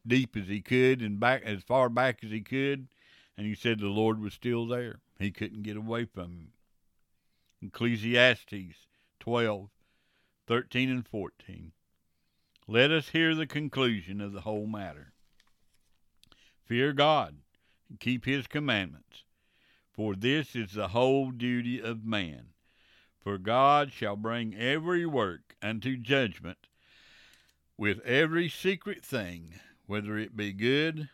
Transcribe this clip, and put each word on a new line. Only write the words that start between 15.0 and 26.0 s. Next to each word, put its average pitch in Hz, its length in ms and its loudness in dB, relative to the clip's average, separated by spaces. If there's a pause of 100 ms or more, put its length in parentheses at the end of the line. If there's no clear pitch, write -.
Fear 127 260 0
God 139 460 2 (520)
and 110 120 -18
keep 123 240 -2
his 135 220 -2
commandments, 104 760 -4 (720)
for 107 200 -2
this 131 440 0
is 101 160 -6
the 104 160 -2
whole 131 420 4
duty 120 480 -2
of 113 240 -6
man. 87 440 -4 (760)
For 101 160 -4
God 135 560 4
shall 104 240 -4
bring 113 380 -4
every 160 500 0
work 110 560 -2
unto 110 340 -4
judgment 117 720 -2 (1080)